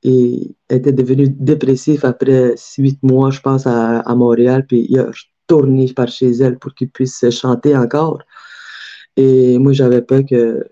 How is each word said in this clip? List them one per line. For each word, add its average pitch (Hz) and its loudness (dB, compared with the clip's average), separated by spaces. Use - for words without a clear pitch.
et 123 0
était 131 0
devenue 131 0
dépressive 135 -2
après 127 0
huit 135 0
mois, 131 2
je 135 -8
pense, 135 -2
à, 117 0
à 120 -4
Montréal. 123 2
Puis 120 -2
il 131 2
est 123 0
retourné 131 2
par 123 -2
chez 127 -2
elle 123 0
pour - -16
qu'il 139 -8
puisse - -6
chanter 127 -2
encore. 143 -2
Et 131 4
moi, 139 2
j'avais 123 2
peur 135 0
que 117 -2